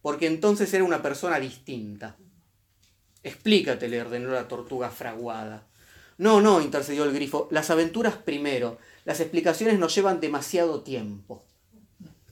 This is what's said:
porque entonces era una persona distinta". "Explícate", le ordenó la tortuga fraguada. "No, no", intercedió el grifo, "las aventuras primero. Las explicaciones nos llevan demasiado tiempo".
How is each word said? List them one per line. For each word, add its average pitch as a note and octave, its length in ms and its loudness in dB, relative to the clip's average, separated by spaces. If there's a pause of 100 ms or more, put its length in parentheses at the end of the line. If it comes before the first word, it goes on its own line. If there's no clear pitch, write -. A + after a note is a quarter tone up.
porque D3 280 -2
entonces G3+ 440 2
era F#3+ 120 4
una E3+ 180 0
persona D3 380 -2
distinta". A2+ 760 -12 (1080)
"Explícate", C#3 640 2
le A#2+ 120 -2
ordenó B2 300 -6
la B2 160 -2
tortuga B2 440 -8
fraguada. A2 760 -10 (520)
"No, G#3 220 6
no", G3+ 200 8
intercedió C#3+ 440 -2
el C#3+ 80 2
grifo, C#3+ 380 -2
"las D3+ 200 0
aventuras E3 440 2
primero. C#3 640 -2 (260)
Las D#3 140 -4
explicaciones E3+ 640 2
nos E3 140 0
llevan F#3+ 260 2
demasiado D3+ 600 -2
tiempo". G#2+ 600 -10 (880)